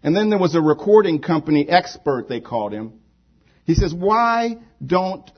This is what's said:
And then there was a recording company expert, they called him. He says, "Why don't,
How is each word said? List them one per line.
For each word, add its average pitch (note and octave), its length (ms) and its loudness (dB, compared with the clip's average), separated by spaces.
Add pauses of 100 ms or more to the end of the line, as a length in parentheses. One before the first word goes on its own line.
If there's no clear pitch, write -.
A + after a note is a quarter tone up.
And D3+ 120 0
then G#3+ 140 0
there G#3 100 0
was F3 160 0
a E3 60 2
recording D#3+ 600 2
company D3+ 460 0
expert, D3+ 640 -2
they A#2+ 100 -4
called A2 320 -6
him. A2 280 -12 (680)
He E3 80 0
says, E3 200 0
"Why A#3 640 0 (280)
don't, F#3 520 -2